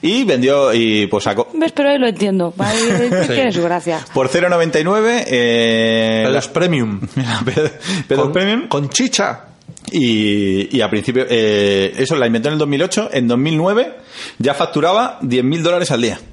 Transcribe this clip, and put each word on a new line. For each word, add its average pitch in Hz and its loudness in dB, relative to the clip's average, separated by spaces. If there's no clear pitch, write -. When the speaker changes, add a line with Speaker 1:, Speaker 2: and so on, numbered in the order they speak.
Speaker 1:
Y 226 2
vendió, 135 2
y 110 2
pues 98 0
sacó 110 0
Speaker 2:
¿Ves? 320 0
Pero 285 0
ahí 285 2
lo 254 2
entiendo. 185 -2
Ahí 208 -2
Speaker 1:
<laughs> 226 0
Speaker 2:
tiene 247 2
Speaker 3:
Sí. 175 -2
Speaker 2:
su 170 0
gracia. 170 -2
Speaker 1:
Por 131 0
cero 170 2
noventa 165 2
y 156 0
nueve, 220 0
eh, 113 2
Speaker 3:
Pedos 135 0
Speaker 1:
la - -16
Speaker 3:
premium. 131 0
Speaker 1:
<laughs> - -18
la 120 -4
pedo-, 147 0
pedos 135 2
Speaker 3:
Con, 139 -2
Speaker 1:
premium. 208 0
Speaker 3:
con 143 -2
chicha. - -2
Speaker 1:
Y, 104 0
y 120 2
al 104 0
principio, 117 0
eh, 101 2
eso 135 -2
la 127 2
inventó 117 0
en 156 -2
el 151 -2
dos 151 0
mil 143 0
ocho, 196 -2
en 123 0
dos 120 2
mil 156 0
nueve 202 0
ya 135 0
facturaba 185 0
diez 123 0
mil 160 0
dólares 175 0
al 120 0
día. 104 -2